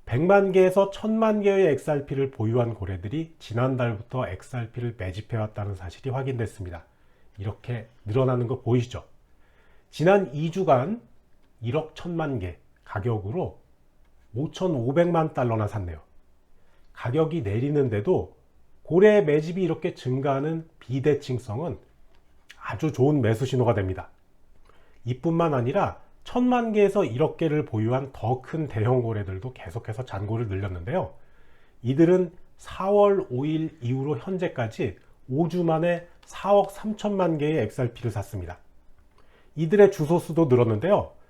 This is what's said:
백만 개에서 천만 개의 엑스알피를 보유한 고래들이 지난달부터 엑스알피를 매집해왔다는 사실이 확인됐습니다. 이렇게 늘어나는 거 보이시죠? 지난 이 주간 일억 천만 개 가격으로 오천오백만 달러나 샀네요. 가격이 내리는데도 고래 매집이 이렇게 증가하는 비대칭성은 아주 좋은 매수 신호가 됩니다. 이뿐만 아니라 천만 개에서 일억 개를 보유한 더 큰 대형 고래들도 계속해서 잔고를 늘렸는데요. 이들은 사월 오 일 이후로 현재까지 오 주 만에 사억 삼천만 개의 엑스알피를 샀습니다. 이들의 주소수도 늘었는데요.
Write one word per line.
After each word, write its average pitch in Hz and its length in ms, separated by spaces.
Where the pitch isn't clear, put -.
백만 185 460
개에서 190 400
천만 220 500
개의 196 320
엑스알피를 135 580
보유한 117 420
고래들이 101 640
지난달부터 123 880
엑스알피를 117 720
매집해왔다는 104 800
사실이 90 340
확인됐습니다. 117 760
이렇게 107 500
늘어나는 123 420
거 127 140
보이시죠? 120 420
지난 180 440
이 156 180
주간 165 500
일억 131 340
천만 156 440
개 90 180
가격으로 107 760
오천오백만 160 960
달러나 113 340
샀네요. 87 320
가격이 156 480
내리는데도 120 920
고래 208 380
매집이 156 420
이렇게 160 320
증가하는 139 720
비대칭성은 127 1000
아주 127 300
좋은 143 300
매수 110 240
신호가 120 280
됩니다. 95 360
이뿐만 165 480
아니라 131 460
천만 247 480
개에서 202 340
일억 127 320
개를 151 280
보유한 120 460
더 123 300
큰 160 260
대형 120 360
고래들도 101 500
계속해서 117 520
잔고를 107 420
늘렸는데요. 95 640
이들은 165 480
사월 202 720
오 127 160
일 156 360
이후로 131 360
현재까지 165 800
오 151 180
주 175 160
만에 170 440
사억 202 460
삼천만 196 680
개의 147 260
엑스알피를 117 480
샀습니다. 95 460
이들의 196 360
주소수도 160 540
늘었는데요. 123 640